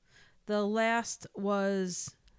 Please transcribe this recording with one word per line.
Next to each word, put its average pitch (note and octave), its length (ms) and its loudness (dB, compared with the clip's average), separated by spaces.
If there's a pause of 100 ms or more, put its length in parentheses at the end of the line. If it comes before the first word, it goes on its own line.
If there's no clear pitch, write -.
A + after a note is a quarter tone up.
(460)
The G#3 180 2
last A3+ 720 0
was G3 800 0 (240)